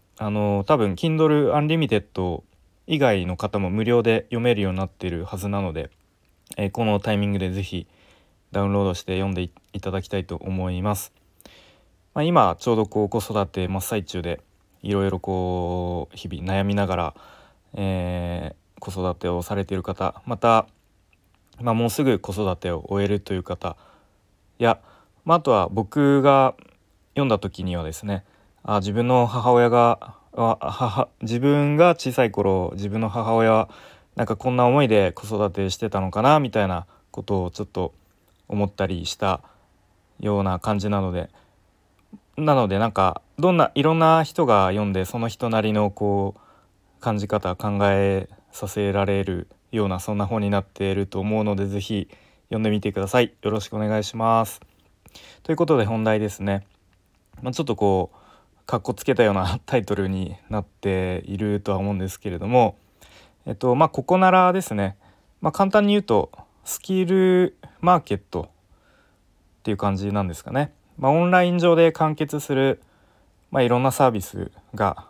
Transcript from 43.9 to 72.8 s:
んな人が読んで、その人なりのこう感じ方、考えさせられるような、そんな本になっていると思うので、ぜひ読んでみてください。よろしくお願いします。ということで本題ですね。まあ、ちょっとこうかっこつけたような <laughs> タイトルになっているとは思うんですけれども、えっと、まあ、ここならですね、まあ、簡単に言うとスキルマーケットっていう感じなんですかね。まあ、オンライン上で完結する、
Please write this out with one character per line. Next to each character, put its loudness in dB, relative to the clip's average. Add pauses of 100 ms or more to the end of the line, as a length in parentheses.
ん 0
な 4
人 -2
が 4
読 0
ん -2
で、 0
そ -8
の -4
人 -6
な 2
り 0
の 0
こ -2
う -20
感 -2
じ -4
方、 -2
考 -4 (120)
え 2 (240)
さ -10
せ -2
ら 0
れ 0
る -6 (240)
よ 0
う -2
な、 -4
そ -6
ん -2
な -2
本 -2
に 0
な 2
っ -12
て -4
い -2
る -2
と -6
思 -2
う -2
の -2
で、 -2
ぜ -4
ひ -6 (360)
読 -8
ん -2
で 0
み 0
て -4
く -4
だ -4
さ 2
い。 0 (100)
よ -2
ろ -2
し -12
く -10
お -4
願 0
い -2
し -10
ま 4
す。 -16 (840)
と -4
い 2
う -2
こ 2
と 4
で 2
本 -2
題 2
で -2
す -10
ね。 -2 (760)
ま -6
あ、 -10
ち -6
ょ -2
っ -4
と -2
こ 2
う -20
か -2
っ -2
こ -6
つ -12
け 2
た 4
よ 6
う 2
な -2
<laughs> -20
タ -2
イ 0
ト -4
ル -2
に -6 (120)
な -4
っ -12
て -4
い -8
る -2
と -4
は 0
思 -2
う -2
ん -4
で -4
す -12
け -8
れ -8
ど -8
も、 4 (680)
え -8
っ -6
と、 0
ま 4
あ、 -2
こ -6
こ 2
な 6
ら 4
で -2
す -8
ね、 -4 (440)
ま -2
あ、 -18
簡 0
単 4
に 2
言 4
う -12
と 0 (320)
ス -10
キ -2
ル 2 (240)
マ 4
ー 2
ケ -4
ッ -8
ト -8 (1120)
っ -20
て -4
い 0
う -4
感 0
じ -4
な 0
ん -4
で -8
す -16
か -16
ね。 -2 (260)
ま 2
あ、 4
オ 4
ン 2
ラ 6
イ 2
ン 2
上 6
で 6
完 0
結 -4
す -6
る、 2 (720)